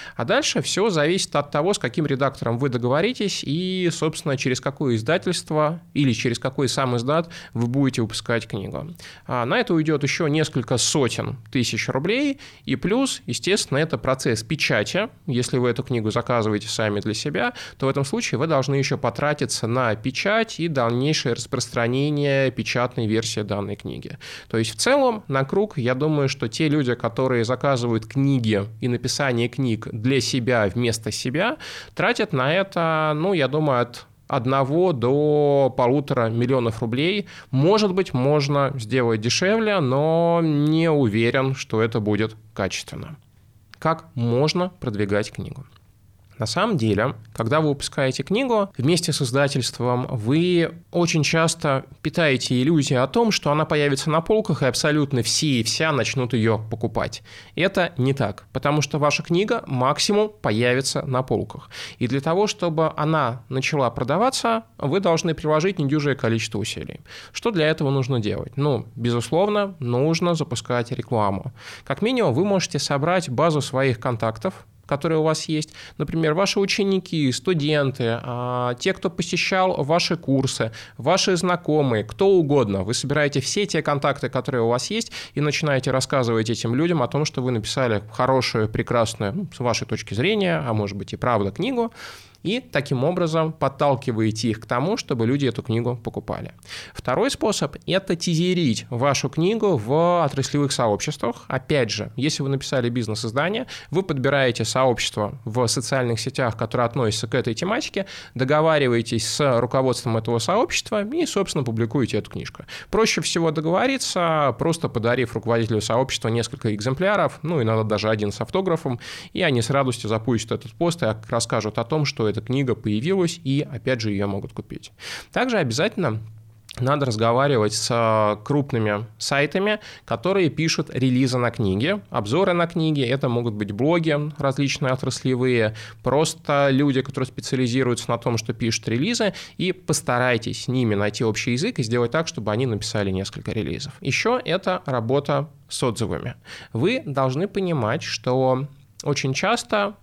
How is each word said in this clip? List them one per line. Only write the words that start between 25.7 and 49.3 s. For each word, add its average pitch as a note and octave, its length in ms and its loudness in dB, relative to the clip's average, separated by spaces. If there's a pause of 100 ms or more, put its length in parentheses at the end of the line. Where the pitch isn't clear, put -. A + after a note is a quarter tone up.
я B2+ 180 0
думаю, D3 320 2 (140)
что A#2 80 -2
те D#3 200 0
люди, C3+ 260 2
которые A#2+ 500 0
заказывают A#2+ 640 0
книги A#2+ 580 2 (140)
и B2+ 80 -2
написание A#2+ 600 0
книг A#2 440 -2
для B2+ 280 2
себя A#2 540 2
вместо A2 380 -2
себя, F3 460 -2 (360)
тратят G#3+ 400 0
на C3 180 2
это, E3 640 0
ну, F3 180 0
я C#3+ 140 2
думаю, C#3+ 340 2
от - 260 -6 (200)
одного C3+ 640 2
до C#3+ 840 4
полутора B2+ 520 2
миллионов A#2 520 2
рублей. D3 460 0 (240)
Может F#3 420 4
быть, F#3 220 0
можно C#3 600 2
сделать A#2 460 0
дешевле, G3+ 600 2
но D#3+ 600 4
не D#3 480 4
уверен, C3 640 4
что - 260 -2
это A2+ 200 2
будет G#2 360 0 (200)
качественно. - 640 -6 (600)
Как E3 280 -2 (100)
можно C#3+ 540 2 (100)
продвигать G#2 520 -2
книгу? - 340 -10 (760)
На A2 60 -2
самом G#3 280 0
деле, A2 380 2 (200)
когда B2+ 280 2
вы D3+ 80 2
выпускаете C#3 540 -2
книгу A3+ 520 0
вместе E3 380 2
с - 80 0
издательством, B2+ 880 0